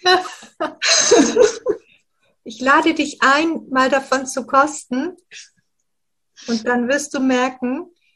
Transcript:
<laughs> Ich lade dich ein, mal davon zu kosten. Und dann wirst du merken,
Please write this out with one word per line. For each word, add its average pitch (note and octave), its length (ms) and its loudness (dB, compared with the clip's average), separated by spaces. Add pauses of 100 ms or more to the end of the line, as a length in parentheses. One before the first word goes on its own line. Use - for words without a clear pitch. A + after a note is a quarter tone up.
<laughs> - 1700 0 (720)
Ich A3 120 -16
lade D#4 340 2
dich D4 280 -4
ein, D4+ 480 0
mal C4 200 2
davon C4+ 340 -2
zu C4 220 -8
kosten. D4 720 -2 (1300)
Und A3+ 180 -4
dann A#3+ 220 0
wirst C#4 260 -4
du C#4+ 60 -6
merken, C4 720 -2 (260)